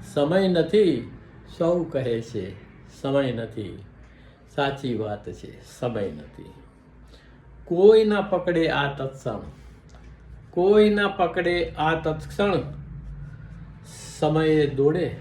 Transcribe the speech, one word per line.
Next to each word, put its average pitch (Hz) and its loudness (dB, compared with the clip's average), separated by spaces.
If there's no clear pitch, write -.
સમય 175 2
નથી. 170 2
સૌ 170 2
કહે 120 -4
છે 98 -10
સમય 135 0
નથી. 110 -8
સાચી 135 -2
વાત 104 -6
છે, - -18
સમય 110 -4
નથી. - -16
કોઈના 208 6
પકડે 175 0
આ 143 -2
તત્ક્ષણ, 127 -8
કોઈના 208 4
પકડે 175 0
આ 156 0
તત્ક્ષણ, 160 -2
સમયે 156 4
દોડે 139 2